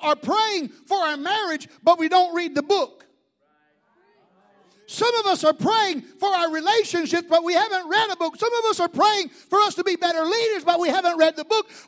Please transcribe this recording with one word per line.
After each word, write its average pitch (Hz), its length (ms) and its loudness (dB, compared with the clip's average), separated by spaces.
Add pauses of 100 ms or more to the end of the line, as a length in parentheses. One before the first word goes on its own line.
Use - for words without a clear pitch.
are 302 140 0
praying 392 540 -2
for - 280 -4
our 302 200 -2
marriage, 349 500 -4 (160)
but 339 160 4
we 320 100 -2
don't 359 260 2
read 339 200 -4
the 285 80 0
book. 359 420 -2 (1800)
Some 466 300 0
of 427 80 -2
us 381 180 0
are 311 100 4
praying 381 480 0
for - 280 -4
our 339 220 0
relationships, 339 760 -2
but 339 160 2
we 339 100 -2
haven't 370 360 0
read 415 220 0
a 359 40 -4
book. 330 220 -4
Some 466 160 -2
of 466 120 -2
us 440 140 0
are 339 80 0
praying 381 420 0
for - 320 -2
us 415 140 0
to 349 80 -4
be 359 120 0
better 339 280 0
leaders, 427 400 -2
but 339 160 2
we 349 100 0
haven't 349 280 0
read 320 180 4
the 302 100 -10
book. 427 220 -2 (200)